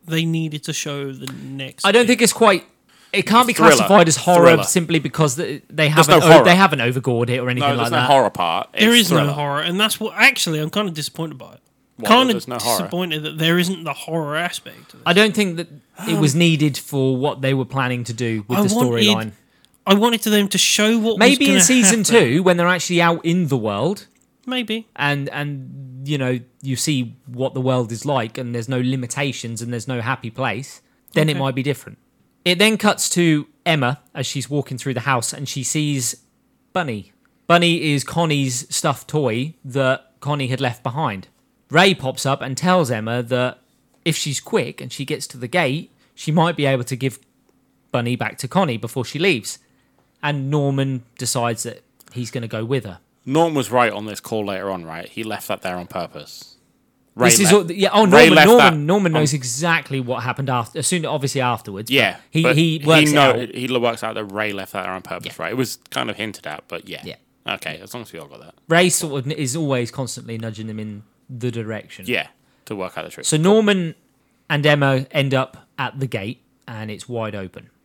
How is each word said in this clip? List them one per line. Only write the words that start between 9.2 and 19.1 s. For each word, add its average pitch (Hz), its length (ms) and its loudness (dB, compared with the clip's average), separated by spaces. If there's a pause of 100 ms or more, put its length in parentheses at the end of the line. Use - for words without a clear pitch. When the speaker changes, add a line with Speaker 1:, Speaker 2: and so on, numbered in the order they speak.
Speaker 1:
horror, 143 300 -4
and 175 180 -4
that's 214 200 -2
what, 214 160 -8
actually, 208 440 0
I'm 156 100 -4
kinda 202 220 -4
disappointed 151 460 -10
by - 160 -20
it. - 60 -20 (360)
Speaker 3:
Why? 214 120 -8
Speaker 1:
Kinda 247 260 4
Speaker 3:
There's - 140 -8
no 123 100 -8
horror. 113 200 0
Speaker 1:
disappointed 156 460 -6
that 151 140 -10
there 165 200 2
isn't 175 260 -2
the 147 80 -8
horror 156 440 -6
aspect - 580 -10
of - 60 -20
it. - 60 -20
Speaker 2:
I 175 60 2
don't 202 220 4
think 190 220 -2
that 170 120 -8 (400)
it 160 100 0
was 151 160 2
Speaker 1:
Um, 160 40 2
Speaker 2:
needed 151 400 2
for 135 380 -2
what 135 260 -4
they 135 100 0
were 131 140 -2
planning 127 380 -4
to 117 80 -8
do 113 360 -4
with 123 100 0
Speaker 1:
I 208 80 2
Speaker 2:
the 202 80 0
Speaker 1:
wanted, 165 160 2 (140)
Speaker 2:
storyline. 208 280 0 (540)